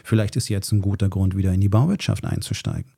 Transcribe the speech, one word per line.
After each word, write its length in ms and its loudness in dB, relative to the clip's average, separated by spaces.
Vielleicht 320 0
ist 100 -4
jetzt 240 -2
ein 100 2
guter 280 0
Grund, 260 0
wieder 180 0
in 60 2
die 100 4
Bauwirtschaft 560 2
einzusteigen. 720 -6